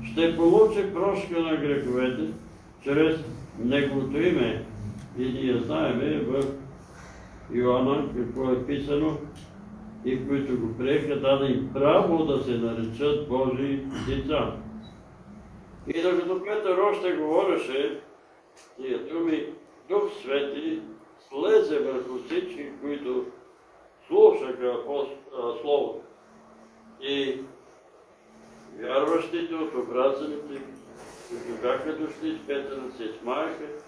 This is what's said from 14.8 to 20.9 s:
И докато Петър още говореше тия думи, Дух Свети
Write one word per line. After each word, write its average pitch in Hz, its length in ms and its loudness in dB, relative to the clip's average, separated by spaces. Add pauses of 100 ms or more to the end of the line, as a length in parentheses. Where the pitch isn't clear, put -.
И - 140 -2
докато 180 420 2
Петър 202 340 0
още 196 360 2
говореше 151 840 2 (800)
тия 127 300 -4
думи, 160 380 0 (440)
Дух 208 140 4 (180)
Свети 139 580 -2 (500)